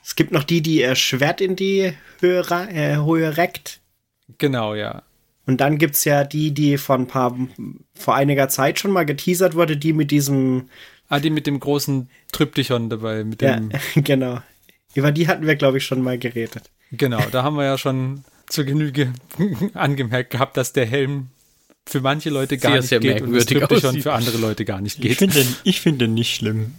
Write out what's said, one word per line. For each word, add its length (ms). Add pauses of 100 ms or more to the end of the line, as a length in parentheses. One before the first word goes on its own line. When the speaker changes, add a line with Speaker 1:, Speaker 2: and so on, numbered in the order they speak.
Speaker 1:
Es 140
gibt 160
noch 120
die, 180
die 180
ihr 140
Schwert 460
in 160
die 360 (280)
Höhe 300
ra-, 180
äh, 280
Höhe 400
reckt. 440 (580)
Speaker 2:
Genau, 360
ja. 280 (440)
Speaker 1:
Und 140
dann 180
gibt's 260
ja 200
die, 280
die 260
vor 180
ein 100
paar, 300 (580)
vor 200
einiger 340
Zeit 300
schon 140
mal 140
geteasert 480
wurde, 220
die 160
mit 180
diesem 580 (400)
Speaker 2:
Ah, 120
die 100
mit 160
dem 120
großen 500 (240)
Tryptychon 580
dabei, 340
mit 180
Speaker 1:
Ja, 140
Speaker 2:
dem 140 (240)
Speaker 1:
<laughs> 0 (100)
genau. 360 (540)
Über 160
die 160
hatten 200
wir, 100
glaub 180
ich, 120
schon 160
mal 160
geredet. 520 (220)
Speaker 2:
Genau, 280 (120)
da 100
haben 140
wir 80
ja 140
schon 460 (220)
zur 180
Genüge 480 (260)
<laughs> 360
angemerkt 560
gehabt, 260
dass 180
der 120
Helm 420 (580)
für 160
manche 260
Leute 300
gar 140
Speaker 3:
Sehr, 80
Speaker 2:
nicht 100
Speaker 3:
sehr 100
Speaker 2:
geht 220
und 100
das 160
Speaker 3:
merkwürdig 100
Speaker 2:
Tryptychon 320
Speaker 3:
aussieht. 120
Speaker 2:
für 100
andere 240
Leute 300
gar 160
nicht 160
Speaker 4:
Ich 40
Speaker 2:
geht. 160
Speaker 4:
find 160
den, 300
ich 160
find 220
den 100
nicht 220
schlimm. 440